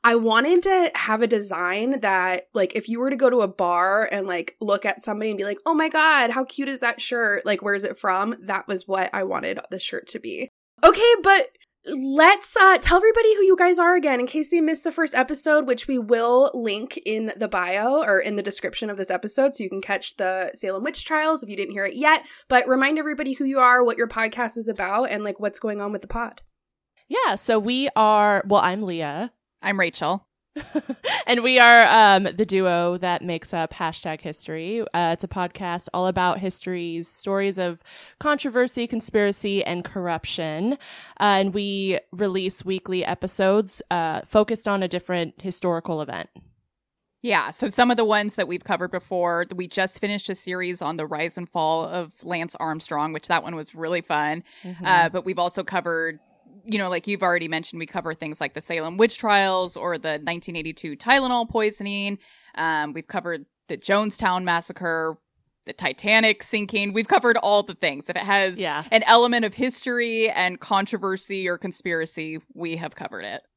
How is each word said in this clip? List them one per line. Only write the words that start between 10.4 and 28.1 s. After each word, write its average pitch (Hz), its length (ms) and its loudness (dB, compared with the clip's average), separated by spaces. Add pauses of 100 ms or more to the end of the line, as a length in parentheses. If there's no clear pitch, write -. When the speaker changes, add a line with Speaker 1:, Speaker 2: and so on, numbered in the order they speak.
Speaker 1:
Okay, 427 300 8 (100)
but 392 240 6 (440)
let's, 302 640 4
uh, 381 220 8
tell 349 200 4
everybody 440 360 6
who 415 80 2
you 381 140 8
guys 359 240 4
are 349 160 6
again 277 240 2
in 254 60 -2
case 302 260 -4
they 339 80 4
missed 311 240 0
the 320 80 -2
first 320 240 -2
episode, 302 500 2
which 247 220 -2
we 262 100 0
will 240 560 4
link 226 500 -6
in 220 320 -4
the 214 120 -4
bio 208 540 0
or 196 180 4
in 208 160 -4
the 202 60 -2
description - 480 -6
of 196 80 -8
this 190 120 -6
episode, 262 460 0
so 214 80 -8
you 185 60 -8
can 196 120 -6
catch - 340 -6
the 185 380 -2
Salem 196 300 -4
witch 330 200 -6
trials 311 380 0
if 208 60 -12
you 202 80 -10
didn't - 180 -6
hear 202 120 -2
it - 100 -6
yet. 302 280 4 (240)
But 254 200 4
remind 269 320 2
everybody 294 320 -4
who 269 120 -4
you 269 140 0
are, 247 240 6
what 226 160 2
your 226 100 0
podcast 226 480 -4
is 226 120 -6
about, 208 420 -2
and, 208 140 -6
like, 202 160 -6
what's 208 180 -4
going 208 220 -6
on 202 100 -6
with 202 120 -8
the - 60 -20
pod. - 340 -8 (680)
Speaker 2:
Yeah, 392 260 0
so 226 240 0
we 247 380 -2
are, 208 500 4